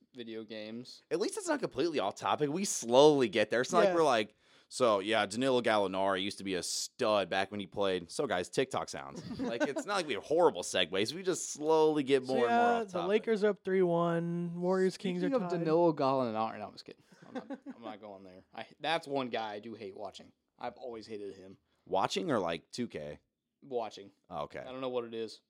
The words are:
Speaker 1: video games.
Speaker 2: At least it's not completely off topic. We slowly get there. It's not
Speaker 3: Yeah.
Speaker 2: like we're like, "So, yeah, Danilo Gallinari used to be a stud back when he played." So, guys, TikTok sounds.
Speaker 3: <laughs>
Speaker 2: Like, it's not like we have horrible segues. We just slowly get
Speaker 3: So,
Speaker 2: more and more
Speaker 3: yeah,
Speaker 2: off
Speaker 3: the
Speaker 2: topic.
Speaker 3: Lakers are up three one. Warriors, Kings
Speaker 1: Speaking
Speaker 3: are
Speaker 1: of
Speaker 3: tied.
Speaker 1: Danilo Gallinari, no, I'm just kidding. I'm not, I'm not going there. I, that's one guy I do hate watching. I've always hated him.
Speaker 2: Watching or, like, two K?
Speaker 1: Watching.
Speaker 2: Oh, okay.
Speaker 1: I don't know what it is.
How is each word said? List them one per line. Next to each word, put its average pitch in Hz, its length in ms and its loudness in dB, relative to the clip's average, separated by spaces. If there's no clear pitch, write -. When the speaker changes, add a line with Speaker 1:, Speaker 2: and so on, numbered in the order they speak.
Speaker 1:
video 113 300 -12
games. 110 680 -12
Speaker 2:
At 165 120 -2
least 381 160 -4
it's 370 100 -10
not 294 140 -2
completely 156 380 -2
off 98 160 -2
topic. 113 340 0
We 185 160 -4
slowly 131 640 8
get 104 200 2
there. 117 120 2
It's - 100 -4
not 180 80 4
Speaker 3:
Yeah. 175 60 6
Speaker 2:
like 180 100 4
we're 165 80 4
like, 117 320 2
"So, 110 320 4
yeah, 107 260 2
Danilo 123 360 2
Gallinari 98 600 2
used 98 180 -6
to 98 40 -12
be 95 120 -2
a 85 80 -2
stud 107 640 0
back 98 220 -2
when 104 100 -6
he 95 60 -6
played." 92 440 -2
So, 147 160 -4
guys, 92 220 -2
TikTok - 400 -2
sounds. 69 320 -12
Speaker 3:
<laughs> - 180 -12
Speaker 2:
Like, 247 260 -4
it's 294 200 -6
not 202 100 -4
like 170 120 -2
we 117 80 -2
have 92 80 -6
horrible 143 400 4
segues. 95 500 0
We 185 100 -10
just 175 300 -4
slowly 156 500 2
get 131 220 2
Speaker 3:
So, 127 80 -2
Speaker 2:
more - 140 2
and 233 100 2
more 240 80 4
Speaker 3:
yeah, 240 60 2
Speaker 2:
off 208 60 -6
Speaker 3:
the 185 60 -18
Speaker 2:
topic. 180 140 -2
Speaker 3:
Lakers 214 380 0
are 208 60 6
up 190 120 -6
three 190 200 2
one. 170 760 0
Warriors, 185 380 2
Kings 180 240 -4
Speaker 1:
Speaking 269 140 0
Speaker 3:
are 220 100 2
Speaker 1:
of 175 40 -4
Speaker 3:
tied. 180 100 -2
Speaker 1:
Danilo 165 340 4
Gallinari, 117 680 0
no, 101 60 -10
I'm - 80 -14
just - 100 -20
kidding. - 180 -18
I'm - 100 -20
not, 247 120 -12
I'm 117 80 -20
not 107 200 -12
going 98 220 -16
there. 92 200 -20
I, 113 120 -12
that's 160 260 -2
one 135 220 -2
guy 110 240 -4
I 107 60 -8
do 113 160 -12
hate 101 200 -12
watching. - 380 -14
I've 120 180 -8
always 113 300 -12
hated 101 280 -10
him. 95 200 -20
Speaker 2:
Watching 107 460 0
or, 117 80 4
like, 85 320 -4
two 120 180 -6
K? 76 300 -10
Speaker 1:
Watching. 110 500 -8
Speaker 2:
Oh, 82 120 -6
okay. 73 180 -8
Speaker 1:
I 127 140 -12
don't 131 80 -10
know 131 80 -4
what 120 160 -2
it 117 80 -12
is. 113 260 -8